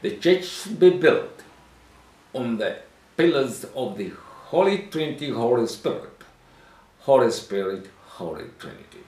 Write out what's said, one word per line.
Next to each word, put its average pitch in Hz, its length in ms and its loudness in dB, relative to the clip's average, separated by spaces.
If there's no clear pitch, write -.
the - 160 -6
church 180 260 2
should - 360 -10
be 180 100 8
built - 540 2
on 120 240 -4
the 98 220 -4
pillars 139 480 2
of 107 240 -6
the 95 120 -6
Holy 196 400 2
Trinity, 147 400 -6
Holy 117 380 2
Spirit, - 560 -8
Holy 127 280 6
Spirit, 98 640 -6
Holy 78 280 -10
Trinity. - 500 -18